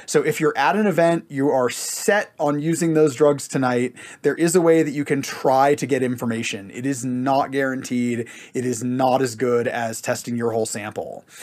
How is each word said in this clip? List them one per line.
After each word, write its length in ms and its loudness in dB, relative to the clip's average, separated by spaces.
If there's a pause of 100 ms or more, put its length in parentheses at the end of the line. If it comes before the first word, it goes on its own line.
So 180 2
if 160 0
you're 160 2
at 220 2
an 100 2
event, 440 2
you 180 0
are 220 2
set 680 -2
on 220 0
using 320 0
those 220 4
drugs 340 2
tonight, 460 0 (260)
there 140 0
is 200 0
a 60 6
way 220 6
that 80 0
you 160 -4
can 160 0
try 540 2
to 100 -6
get 160 0
information. 680 -4
It 120 -10
is 220 -4
not 460 0
guaranteed. 760 -2 (240)
It 140 -4
is 180 -4
not 380 2
as 120 -2
good 320 0
as 360 -4
testing 340 -4
your 160 -2
whole 140 0
sample. 580 -10 (180)